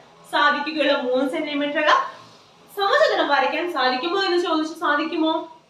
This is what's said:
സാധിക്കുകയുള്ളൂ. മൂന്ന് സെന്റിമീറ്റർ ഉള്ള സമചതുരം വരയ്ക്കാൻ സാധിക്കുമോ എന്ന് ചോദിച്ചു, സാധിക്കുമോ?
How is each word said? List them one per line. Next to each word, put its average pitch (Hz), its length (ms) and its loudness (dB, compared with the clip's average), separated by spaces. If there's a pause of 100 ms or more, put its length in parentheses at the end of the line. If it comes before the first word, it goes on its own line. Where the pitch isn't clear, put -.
(320)
സാധിക്കുകയുള്ളൂ. 285 720 2
മൂന്ന് 254 280 0
സെന്റിമീറ്റർ 294 500 -2
ഉള്ള 302 120 4 (840)
സമചതുരം 392 520 2
വരയ്ക്കാൻ 294 440 0
സാധിക്കുമോ 269 500 -2
എന്ന് 349 160 2
ചോദിച്ചു, 320 400 -2
സാധിക്കുമോ? 320 760 -2 (140)